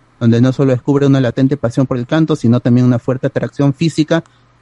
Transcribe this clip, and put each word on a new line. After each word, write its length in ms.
donde 200
no 120
solo 200
descubre 340
una 140
latente 360
pasión 300
por 100
el 100
canto, 300
sino 240
también 260
una 120
fuerte 300
atracción 460
física 500